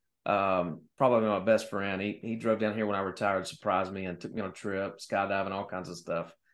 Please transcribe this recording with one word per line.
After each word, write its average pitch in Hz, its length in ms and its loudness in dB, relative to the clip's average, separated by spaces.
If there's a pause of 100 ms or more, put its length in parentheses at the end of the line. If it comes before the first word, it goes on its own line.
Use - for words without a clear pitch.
(260)
Um, 92 560 2 (140)
probably 120 320 6
my 101 120 2
best 107 280 4
friend. 98 320 -2
He, 101 220 -2
he 113 140 -4
drove 113 220 2
down 107 160 0
here 110 120 0
when 101 100 0
I 98 40 -2
retired, 95 460 0
surprised 95 460 0
me, 95 140 -6
and 87 120 -6
took - 140 -10
me 110 80 -6
on 95 80 -4
a 90 40 -8
trip, 98 460 -4
skydiving, 98 520 -2
all 98 160 -4
kinds 90 240 -8
of 85 60 -8
stuff. 85 360 -6 (220)